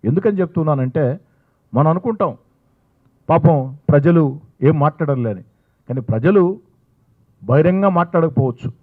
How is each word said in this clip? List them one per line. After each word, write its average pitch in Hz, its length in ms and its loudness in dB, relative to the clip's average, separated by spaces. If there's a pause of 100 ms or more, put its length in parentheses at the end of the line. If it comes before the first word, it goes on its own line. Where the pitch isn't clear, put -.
ఎందుకని 190 360 0
చెప్తున్నానంటే, 156 800 -2 (540)
మనం 135 120 2
అనుకుంటాం 185 500 -2 (920)
పాపం 139 460 0 (120)
ప్రజలు 151 520 2 (220)
ఏం 151 160 2
మాట్లాడలేని, 135 640 -2 (460)
కానీ 127 120 -6
ప్రజలు 170 580 0 (880)
బహిరంగంగా 180 440 2
మాట్లాడకపోవచ్చు 165 840 -2 (100)